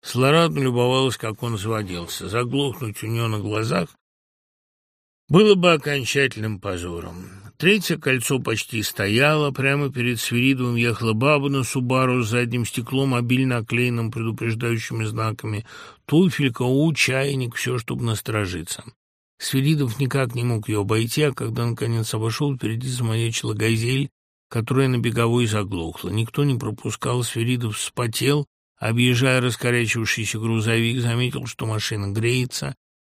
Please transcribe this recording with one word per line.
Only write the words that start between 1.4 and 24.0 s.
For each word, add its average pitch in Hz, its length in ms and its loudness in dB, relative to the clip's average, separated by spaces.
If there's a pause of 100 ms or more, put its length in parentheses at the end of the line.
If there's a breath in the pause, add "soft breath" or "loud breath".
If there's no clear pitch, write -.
он 117 140 -4
заводился. 95 720 -6
Заглохнуть 120 720 -2
у 107 40 -8
нее 117 220 -2
на 107 100 -2
глазах 110 500 -2 (1400)
было 202 240 8
бы 175 180 6
окончательным 135 880 -2
позором. 90 720 -8 (260)
Третье 175 420 2
кольцо 131 420 0
почти 113 420 -4
стояло. 139 680 2
Прямо 139 400 0
перед 120 260 -2
Свиридовым 123 560 0
ехала 117 380 0
баба 139 360 2
на 139 140 0
Субару 127 640 0
с 104 60 -4
задним 120 360 0
стеклом, 131 480 0
обильно 123 440 2
оклеенным 117 520 0
предупреждающими 113 920 -4
знаками. 110 600 -4 (400 loud breath)
Туфелька, 143 580 2
у, 139 300 4
чайник, 131 640 0
все, 123 240 -2
чтоб 123 240 -6
насторожиться. 104 800 -2 (560)
Свиридов 135 640 2
никак 131 340 0
не 123 80 -2
мог 120 260 -2
ее 107 120 0
обойти, 110 420 0
а 143 100 2
когда, 120 320 -4
наконец, 113 480 -2
обошел, 113 440 -2
впереди 117 320 -4
замаячила 117 680 -2
«Газель», 113 560 0 (380)